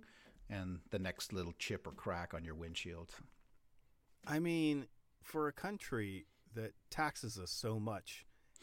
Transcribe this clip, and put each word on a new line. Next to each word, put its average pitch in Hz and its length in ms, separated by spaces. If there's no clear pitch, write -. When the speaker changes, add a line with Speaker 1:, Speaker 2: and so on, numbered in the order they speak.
Speaker 1:
and 92 400
the 104 100
next 92 320
little 90 280
chip - 280
or 95 60
crack 87 400
on 82 100
your 80 120
windshield. 85 560
Speaker 2:
I 151 120
mean, 156 480
for 156 240
a 143 60
country 110 760
that 113 180
taxes 127 500
us 90 120
so 110 280
much 107 460